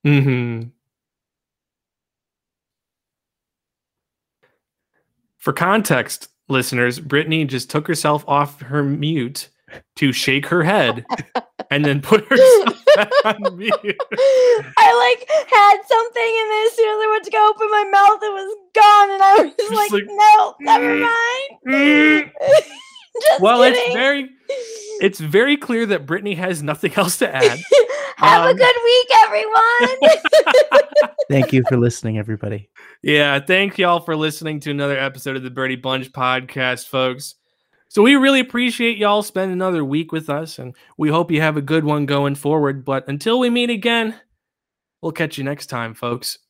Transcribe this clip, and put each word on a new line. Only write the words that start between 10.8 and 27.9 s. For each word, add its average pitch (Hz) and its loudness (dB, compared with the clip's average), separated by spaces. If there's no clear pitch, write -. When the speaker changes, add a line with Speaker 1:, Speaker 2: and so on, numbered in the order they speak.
Speaker 2:
<laughs> - -14
Speaker 1:
and 143 0
then 143 0
put 208 0
herself 415 4
back - 0
on 208 -4
mute. 185 -4
Speaker 2:
<laughs> - -6
I, 480 2
like, - -20
had 427 4
something, 466 -2
and 453 -2
then 427 0
as 453 0
soon 453 0
as 427 -4
I 440 -2
went 427 -2
to - -14
go 427 2
open 427 -2
my 415 0
mouth, 403 4
it 427 -6
was 392 -10
gone, 415 6
and 392 0
I 392 6
was 285 -6
Speaker 1:
Just 427 -6
Speaker 2:
like, 415 -2
Speaker 1:
like, 403 -2
Speaker 2:
"No, 415 4
never 480 0
Speaker 1:
mm, 480 -2
Speaker 2:
mind." 480 -4
Speaker 1:
mm. 294 2
Speaker 2:
<laughs> - 4
Just 605 2
Speaker 1:
Well, 233 4
it's 254 4
Speaker 2:
kidding. 240 -2
Speaker 1:
very, 269 -2
it's 190 -2
very 208 2
clear 233 -4
that 175 -4
Brittany 190 -6
has 175 -6
nothing 151 -4
else 180 -2
to 214 -2
add. 135 0
Speaker 2:
<laughs> 554 -10